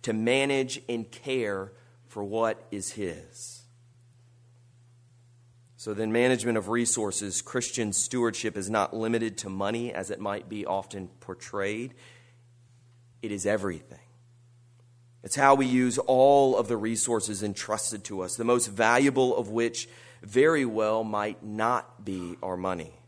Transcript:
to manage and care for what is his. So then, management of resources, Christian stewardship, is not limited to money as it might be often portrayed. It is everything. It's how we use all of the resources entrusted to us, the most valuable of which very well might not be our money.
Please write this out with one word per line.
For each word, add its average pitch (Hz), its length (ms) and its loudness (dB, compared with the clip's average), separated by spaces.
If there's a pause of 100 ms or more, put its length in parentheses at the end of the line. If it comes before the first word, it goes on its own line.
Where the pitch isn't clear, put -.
to 117 100 -2
manage 135 720 0
and 120 220 -6
care 107 600 -6 (360)
for 104 160 -10
what 110 460 0
is 98 220 -8
his. - 720 -10 (2250)
So 107 180 -8
then, 110 160 -2
management 120 480 4
of 98 100 -6
resources, 107 720 -2
Christian 117 500 -4
stewardship, 113 640 -2
is 98 140 -6
not 107 260 0
limited 113 440 -2
to 101 100 -8
money 107 420 -4
as 95 200 -6
it - 80 -8
might 101 280 -6
be 101 160 -8
often 95 440 -6 (120)
portrayed. 104 760 -6 (1300)
It 107 80 -6
is 101 160 -4
everything. 95 500 -2 (1300)
It's 101 120 -6
how 139 200 8
we 135 100 2
use 127 320 2
all 135 580 6
of 110 120 0
the 117 100 0
resources 107 640 -2
entrusted 107 600 -4
to 95 180 -8
us, 90 140 -6
the 117 80 -4
most 120 240 2
valuable 127 680 4
of 110 140 -2
which 117 400 -2 (320)
very 139 440 4
well 110 380 0
might 107 400 -4
not 107 600 -2
be 90 380 -6
our 90 140 -4
money. 90 360 -4 (140)